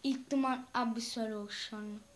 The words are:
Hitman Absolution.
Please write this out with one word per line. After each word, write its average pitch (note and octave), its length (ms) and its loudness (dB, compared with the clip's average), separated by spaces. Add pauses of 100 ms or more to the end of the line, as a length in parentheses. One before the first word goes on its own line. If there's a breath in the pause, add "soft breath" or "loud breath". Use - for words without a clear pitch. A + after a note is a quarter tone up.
Hitman C4 680 2
Absolution. G#3+ 1400 -2